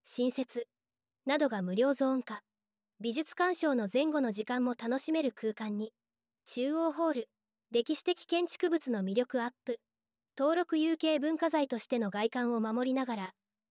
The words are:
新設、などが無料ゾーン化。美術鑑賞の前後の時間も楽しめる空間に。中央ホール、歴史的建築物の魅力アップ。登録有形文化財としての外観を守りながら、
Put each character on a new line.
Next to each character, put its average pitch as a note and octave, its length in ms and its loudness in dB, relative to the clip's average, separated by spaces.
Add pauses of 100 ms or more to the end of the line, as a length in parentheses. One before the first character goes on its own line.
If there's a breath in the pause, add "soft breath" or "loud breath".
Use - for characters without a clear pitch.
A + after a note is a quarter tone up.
新 B3 300 0
設、 B3 340 -4 (600)
な C#4+ 120 2
ど D4 100 4
が G#3 140 -2
無 F3+ 120 -2
料 C4 200 4
ゾ C4+ 120 2
ー C4 100 2
ン B3+ 60 0
化。 - 200 -12 (580)
美 A3+ 120 -2
術 D#4 240 -4
鑑 F4+ 180 2
賞 D4+ 200 2
の G#3+ 180 0
前 C#4 140 2
後 D4+ 140 0
の A#3 120 0
時 G#3 120 -4
間 B3 200 -2
も B3 120 0
楽 A#3 220 -2
し D#4+ 140 -4
め D#4+ 100 2
る C4 100 0
空 A3 220 -4
間 G#3+ 220 -6
に。 G#3+ 160 -6 (540)
中 C4+ 280 -2
央 E4 180 2
ホ D#4+ 160 0
ー D4+ 40 2
ル、 A#3+ 160 -4 (420)
歴 A#3+ 260 0
史 - 80 -8
的 - 220 0
建 F4 200 2
築 - 220 -2
物 D#4 220 0
の G#3 120 0
魅 G3 120 -2
力 B3 280 0
ア A#3 40 -2
ッ B3 40 -6 (140)
プ。 A#3+ 140 -4 (580)
登 D4+ 200 4
録 E4+ 200 2
有 D#4+ 200 4
形 D#4 220 2
文 D4+ 200 0
化 E4 100 0
財 D4+ 200 2
と A#3 100 -4
し - 80 -8
て B3 120 0
の G#3 120 0
外 G#3 200 0
観 A#3+ 240 0
を A3+ 60 0
守 A#3 300 0
り B3+ 40 2
な C4 120 0
が A#3 100 -4
ら、 F#3+ 180 -8 (360)